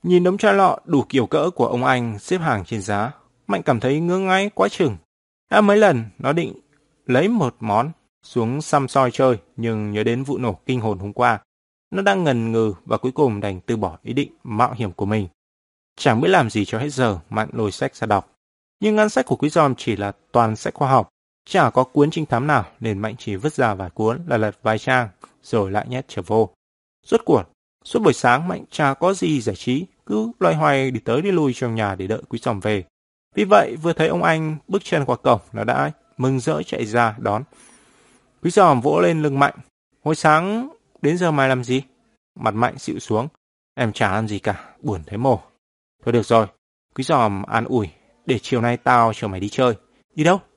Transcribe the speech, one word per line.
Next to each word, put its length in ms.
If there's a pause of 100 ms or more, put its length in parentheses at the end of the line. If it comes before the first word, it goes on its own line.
Nhìn 200
đống 140
chai 160
lọ 320
đủ 240
kiểu 160
cỡ 300
của 120
ông 180
anh 340
xếp 180
hàng 280
trên 160
giá, 300 (360)
Mạnh 160
cảm 160
thấy 200
ngứa 180
ngáy 380
quá 140
chừng. 280 (520)
Đã 120
mấy 160
lần 280 (140)
nó 140
định 260 (460)
lấy 220
một 320
món 320 (320)
xuống 380
xăm 260
soi 240
chơi, 260 (180)
nhưng 360
nhớ 120
đến 200
vụ 140
nổ 280
kinh 160
hồn 180
hôm 140
qua, 260 (520)
nó 100
đang 220
ngần 280
ngừ 220 (120)
và 120
cuối 140
cùng 280
đành 220
từ 160
bỏ 260
ý 100
định 200 (100)
mạo 300
hiểm 180
của 140
mình. 220 (680)
Chẳng 260
biết 60
làm 220
gì 160
cho 140
hết 100
giờ, 300 (100)
Mạnh 240
lôi 180
sách 240
ra 120
đọc. 280 (440)
Nhưng 160
ngăn 140
sách 160
của 100
Quý 140
Giòm 260
chỉ 200
là 160 (200)
toàn 240
sách 180
khoa 160
học, 200 (360)
chả 240
có 140
cuốn 280
trinh 140
thám 220
nào 180 (140)
nên 200
Mạnh 180
chỉ 180
vứt 180
ra 200
vài 160
cuốn, 380
là 100
lật 240
vài 180
trang, 300 (340)
rồi 280
lại 160
nhét 200
trở 180
vô. 240 (560)
Rốt 200
cuộc, 180 (400)
suốt 160
buổi 140
sáng 340
Mạnh 240
chả 220
có 200
gì 280
giải 140
trí, 300 (200)
cứ 340
loay 160
hoay 360
đi 80
tới 220
đi 100
lui 220
trong 220
nhà 200
để 120
đợi 220
Quý 100
Giòm 200
về. 240 (520)
Vì 80
vậy, 320
vừa 180
thấy 140
ông 160
anh 340 (100)
bước 160
chân 220
qua 100
cổng, 260 (120)
nó 100
đã 280 (260)
mừng 220
rỡ 240
chạy 220
ra 340
đón. 240 (1000)
Quý 80
Giòm 300
vỗ 180
lên 220
lưng 180
Mạnh. 140 (500)
"Hồi 120
sáng 540 (320)
đến 160
giờ 140
mày 180
làm 140
gì?" 200 (520)
Mặt 180
Mạnh 240
xịu 220
xuống. 280 (480)
"Em 180
chả 180
làm 160
gì 120
cả, 420
buồn 260
thấy 100
mồ." 240 (600)
"Thôi 100
được 120
rồi," 220 (480)
Quý 80
Giòm 400
an 220
ủi, 240 (360)
"để 140
chiều 220
nay 160
tao 360
chở 140
mày 120
đi 100
chơi." 260 (400)
"Đi 80
đâu?" 160 (180)